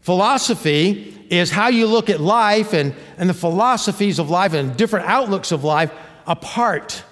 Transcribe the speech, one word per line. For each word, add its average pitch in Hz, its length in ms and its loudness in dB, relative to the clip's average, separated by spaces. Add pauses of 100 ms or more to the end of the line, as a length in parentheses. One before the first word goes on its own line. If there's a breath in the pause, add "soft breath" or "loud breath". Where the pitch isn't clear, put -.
Philosophy 185 1120 0 (160)
is 175 200 2
how 208 180 0
you 226 180 2
look 214 240 2
at 165 100 0
life 214 540 2
and, 143 200 0 (220 loud breath)
and 175 100 -2
the 180 80 2
philosophies 202 840 0
of 156 100 -2
life 180 240 2
and 135 240 -2
different 208 300 0
outlooks 202 460 0
of 143 120 -4
life 151 260 2 (360 loud breath)
apart - 840 -4